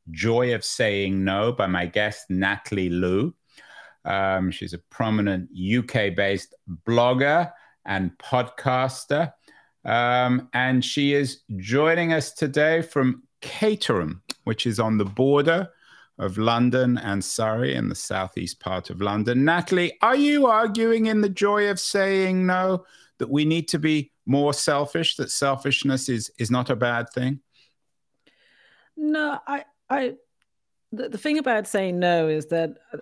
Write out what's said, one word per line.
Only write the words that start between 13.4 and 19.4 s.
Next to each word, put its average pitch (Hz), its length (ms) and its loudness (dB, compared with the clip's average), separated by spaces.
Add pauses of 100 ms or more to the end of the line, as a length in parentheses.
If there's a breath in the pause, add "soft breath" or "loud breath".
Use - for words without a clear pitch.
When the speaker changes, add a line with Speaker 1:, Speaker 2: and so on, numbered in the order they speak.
Speaker 1:
Caterham, 98 800 -2 (220)
which - 220 -2
is 113 140 0
on 110 160 2
the 104 80 2
border 143 640 2 (500 soft breath)
of 95 200 -6
London 120 580 2
and 101 260 -4
Surrey 110 520 -2
in 104 160 -2
the 87 40 -8
southeast 90 640 -6
part 92 280 -6
of 90 140 -8
London. 107 420 0